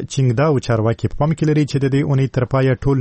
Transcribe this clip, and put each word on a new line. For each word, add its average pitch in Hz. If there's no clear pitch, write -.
چینګداو 135
چارواکي 113
په -
پام 156
کې 156
لري 151
چې 147
د 135
دې 139
اونۍ 135
تر 120
پایه 131
ټول 139